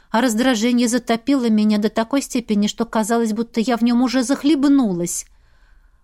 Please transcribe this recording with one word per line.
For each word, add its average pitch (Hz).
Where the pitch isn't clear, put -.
а 220
раздражение 240
затопило 240
меня 214
до 214
такой 226
степени, 214
что 226
казалось, 226
будто 226
я 226
в 226
нем 240
уже 254
захлебнулась. 269